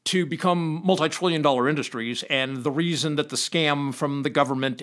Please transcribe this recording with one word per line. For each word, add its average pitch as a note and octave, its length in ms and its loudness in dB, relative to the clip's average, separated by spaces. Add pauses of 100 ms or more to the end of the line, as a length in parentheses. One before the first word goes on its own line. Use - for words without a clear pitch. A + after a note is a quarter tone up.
to F3+ 200 0
become E3+ 580 0
multi-trillion E3+ 560 2
dollar C3+ 280 4
industries, A#2+ 560 -4
and C3 400 -2
the C#3+ 80 0
reason D#3 420 0
that D3 140 -2
the D#3 80 -6
scam D3 580 0
from C#3+ 300 -2
the C#3 60 -2
government C3 520 0